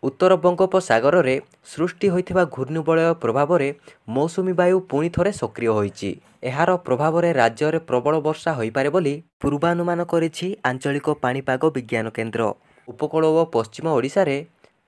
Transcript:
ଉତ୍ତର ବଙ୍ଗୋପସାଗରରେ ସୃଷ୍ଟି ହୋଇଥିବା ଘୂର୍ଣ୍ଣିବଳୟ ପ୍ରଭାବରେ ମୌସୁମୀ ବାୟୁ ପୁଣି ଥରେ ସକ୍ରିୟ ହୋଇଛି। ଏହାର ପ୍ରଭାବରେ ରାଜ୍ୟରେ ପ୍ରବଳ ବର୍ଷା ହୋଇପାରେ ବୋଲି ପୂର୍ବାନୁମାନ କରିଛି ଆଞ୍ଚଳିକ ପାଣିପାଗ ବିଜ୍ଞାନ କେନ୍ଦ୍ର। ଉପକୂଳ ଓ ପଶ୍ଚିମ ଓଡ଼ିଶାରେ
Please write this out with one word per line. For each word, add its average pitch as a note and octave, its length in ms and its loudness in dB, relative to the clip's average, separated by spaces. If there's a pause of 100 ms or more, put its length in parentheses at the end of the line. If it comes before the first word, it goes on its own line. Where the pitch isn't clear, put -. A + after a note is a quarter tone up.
ଉତ୍ତର F#3 320 4
ବଙ୍ଗୋପସାଗରରେ F3 960 2 (320)
ସୃଷ୍ଟି E3+ 440 -4
ହୋଇଥିବା F3+ 340 0
ଘୂର୍ଣ୍ଣିବଳୟ D#3+ 680 0
ପ୍ରଭାବରେ C#3 540 2 (420)
ମୌସୁମୀ E3+ 440 -2
ବାୟୁ F3+ 260 4
ପୁଣି E3 300 -2
ଥରେ F3 220 0
ସକ୍ରିୟ A#2 360 -4
ହୋଇଛି। G2+ 420 0 (340)
ଏହାର C#3 320 0
ପ୍ରଭାବରେ D#3+ 580 0
ରାଜ୍ୟରେ C#3+ 460 2
ପ୍ରବଳ C3 400 0
ବର୍ଷା D#3 340 -2
ହୋଇପାରେ C3 360 -2
ବୋଲି D3+ 240 0 (280)
ପୂର୍ବାନୁମାନ E3+ 640 0
କରିଛି E3+ 440 -2 (180)
ଆଞ୍ଚଳିକ C#3 420 -2 (140)
ପାଣିପାଗ C3 480 -2
ବିଜ୍ଞାନ A#2 400 -4
କେନ୍ଦ୍ର। A2+ 320 -6 (460)
ଉପକୂଳ D3+ 380 -2
ଓ D#3+ 200 4
ପଶ୍ଚିମ A#2+ 420 -4
ଓଡ଼ିଶାରେ C#3 500 0 (500)